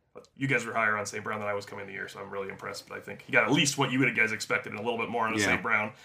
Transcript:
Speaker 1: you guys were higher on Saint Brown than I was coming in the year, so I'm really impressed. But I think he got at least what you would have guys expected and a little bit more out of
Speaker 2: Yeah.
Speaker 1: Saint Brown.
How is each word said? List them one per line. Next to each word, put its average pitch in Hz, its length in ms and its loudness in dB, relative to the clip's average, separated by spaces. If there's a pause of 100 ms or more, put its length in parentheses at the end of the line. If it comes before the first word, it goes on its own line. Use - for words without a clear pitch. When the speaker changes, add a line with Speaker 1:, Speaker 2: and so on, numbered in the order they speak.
(360)
Speaker 1:
you 135 100 -2
guys 120 180 2
were 113 80 -8
higher 107 240 4
on 104 100 0
Saint 104 180 -8
Brown 110 160 -4
than 104 80 -2
I 104 60 0
was 101 120 -2
coming 101 160 -12
in 98 60 -12
the 98 60 -12
year, 95 140 -8
so 107 120 -12
I'm 98 100 -10
really 98 180 -6
impressed. 95 400 -10
But 98 100 -10
I - 20 -12
think 101 220 -12
he - 100 -10
got 120 120 6
at 110 80 4
least 147 260 4
what 131 140 2
you 127 60 2
would 131 100 6
have 113 80 -2
guys 110 160 4
expected 107 400 -2
and 107 80 -6
a - 20 -6
little 117 160 0
bit 113 120 -2
more 117 160 0
out 110 80 0
of 107 60 2
Speaker 2:
Yeah. 104 60 4
Speaker 1:
Saint - 160 2
Brown. 110 300 0 (120)